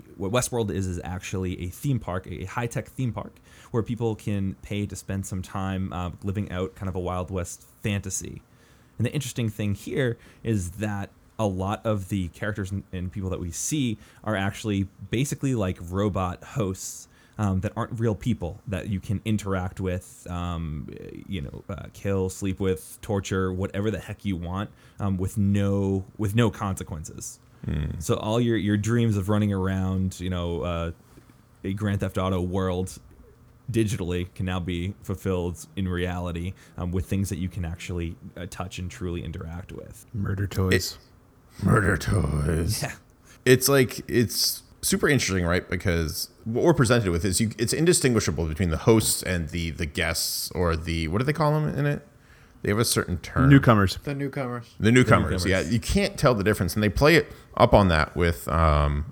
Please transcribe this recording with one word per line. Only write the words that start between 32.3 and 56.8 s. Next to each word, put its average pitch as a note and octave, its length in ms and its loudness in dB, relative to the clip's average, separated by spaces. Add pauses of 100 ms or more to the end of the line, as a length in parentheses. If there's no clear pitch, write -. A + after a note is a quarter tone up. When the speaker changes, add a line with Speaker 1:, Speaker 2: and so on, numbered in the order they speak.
Speaker 1:
world F#2 560 -2 (720)
digitally F#2 640 0
can G2 120 -4
now F#2 140 -2
be F2 340 -2 (100)
fulfilled F2+ 640 -4 (100)
in F#2+ 120 -2
reality, F2+ 640 -4 (240)
um, F2+ 140 -4
with F#2 140 0
things G2 240 0
that F#2 80 -4
you F2+ 120 -2
can F2+ 160 -6
actually, F2 500 -6 (220)
uh, F2 120 -10
touch F#2 300 -10
and F#2 100 -6
truly F2 340 -6
interact E2 480 -10
with. - 420 -16
Speaker 3:
Murder G2+ 340 -2
toys. F#2+ 500 0 (600)
Speaker 2:
It, - 60 -4
murder G2 320 6
toys. D#2+ 840 0
Speaker 1:
Yeah. - 120 -6 (520)
Speaker 2:
It's B2+ 220 8
like, C#3 420 4
it's - 540 2 (180)
super G3 280 2
interesting, F#2+ 360 4
right? F2 240 2
Because E2+ 600 0 (160)
what A2+ 180 0
we're E3 100 8
presented A#2 380 4
with E2+ 140 0
is F#2 160 2
you, G#2+ 160 2
it's A2 160 0
indistinguishable A#2 720 4
between D#2+ 240 0
the D#2 80 0
hosts - 460 4
and E2+ 260 -2
the, E2 220 -4
the D#2 140 -4
guests - 680 -2
or E2+ 260 2
the, E2 320 -2
what F2+ 80 -2
do C3 80 0
they D3+ 80 0
call D3+ 260 2
them D3+ 80 0 (100)
in C#3+ 80 0
it? - 220 -2 (540)
They F2 80 -2
have G#2 100 2
a A#2+ 60 2
certain - 320 0
term. - 320 2
Speaker 3:
Newcomers. A2+ 540 8
Speaker 4:
The C#3+ 120 -4
newcomers. B2 500 -6 (140)
Speaker 2:
The G#2 120 4
newcomers, F#2 520 6
Speaker 1:
The - 20 -2
newcomers. - 0 -
Speaker 2:
yeah. F2+ 160 2
You G2 180 0
can't - 380 0
tell B2+ 160 4
the G2+ 100 0
difference. G2+ 300 2
And G#2+ 80 0